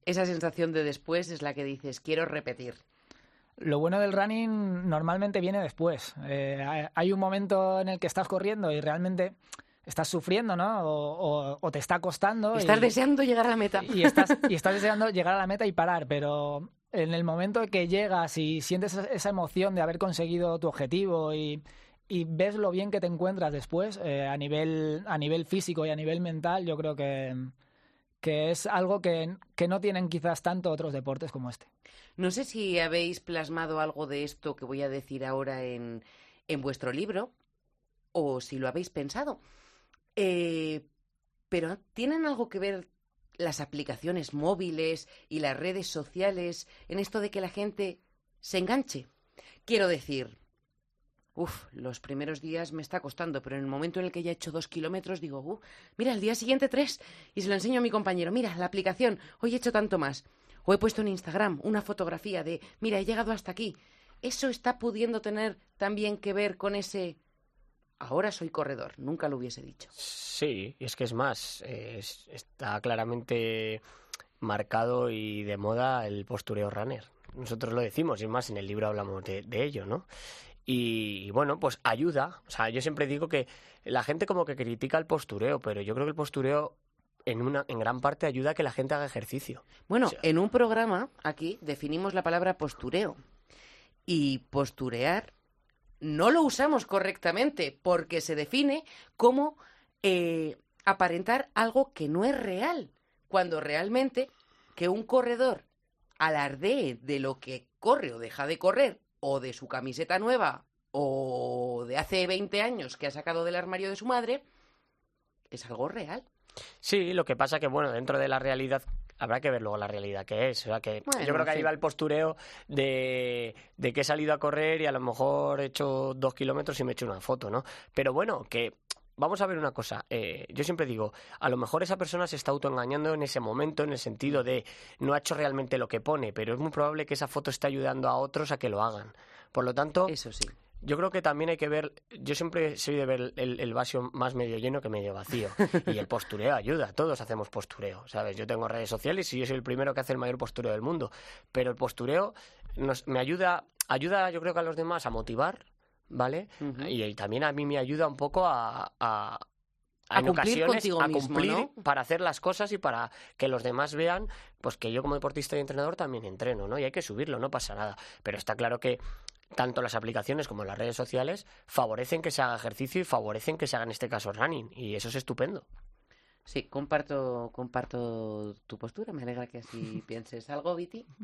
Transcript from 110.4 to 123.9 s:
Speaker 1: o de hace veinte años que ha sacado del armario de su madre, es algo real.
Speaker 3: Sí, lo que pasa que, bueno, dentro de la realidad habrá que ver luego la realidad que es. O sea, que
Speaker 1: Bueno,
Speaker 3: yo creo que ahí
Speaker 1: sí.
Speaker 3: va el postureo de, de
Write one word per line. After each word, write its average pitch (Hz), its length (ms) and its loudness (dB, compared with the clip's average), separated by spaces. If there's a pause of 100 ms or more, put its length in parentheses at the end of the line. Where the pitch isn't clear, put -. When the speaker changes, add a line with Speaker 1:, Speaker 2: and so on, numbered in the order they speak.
Speaker 1:
o 123 960 -2
de 131 100 -2
hace 180 280 2
veinte 196 380 0
años 220 340 -2
que - 80 -6
ha 139 60 -2
sacado 165 340 -2
del 175 100 0
armario 185 360 -2
de 196 40 -4
su 214 120 -6
madre, 247 360 2 (1080)
es 120 160 -14
algo 120 200 -4
real. 202 360 -8 (560)
Speaker 3:
Sí, 185 340 2
lo 175 120 4
que 127 100 0
pasa 135 240 2
que, 147 80 0
bueno, 139 240 2
dentro 131 260 0
de 135 100 4
la 131 120 2
realidad 131 440 0 (380)
habrá 120 180 0
que 147 120 2
ver 120 100 0
luego 107 160 -2
la 104 100 -4
realidad 101 380 -4
que 113 240 2
es. 117 180 -2
O - 20 -4
sea, 110 120 0
que 107 240 -4
Speaker 1:
Bueno, 254 200 4
Speaker 3:
yo 143 80 2
creo 160 120 2
que 156 60 2
ahí 156 60 0
Speaker 1:
sí. 156 60 0
Speaker 3:
va 156 60 2
el 156 100 -2
postureo 156 560 0 (320)
de, 127 880 -2 (220)
de 127 160 0